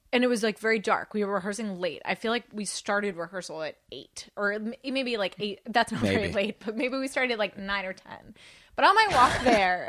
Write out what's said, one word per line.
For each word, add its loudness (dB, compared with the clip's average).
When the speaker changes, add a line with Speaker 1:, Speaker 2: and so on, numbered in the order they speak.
Speaker 1:
and 4
it 2
was, 0
like, -2
very 0
dark. -2
We 0
were -2
rehearsing -6
late. -4
I -2
feel -4
like -2
we -8
started -2
rehearsal -8
at -8
eight, -16
or 0
m-, -6
maybe, -2
like, -2
eight. -6
That's 2
not -4
very 2
Speaker 2:
Maybe. -2
Speaker 1:
late, -2
but -6
maybe -2
we -4
started, -2
like, -4
nine -4
or -8
ten. -18
But 4
on 8
my 6
walk 6
Speaker 2:
<laughs> -4
Speaker 1:
there, 4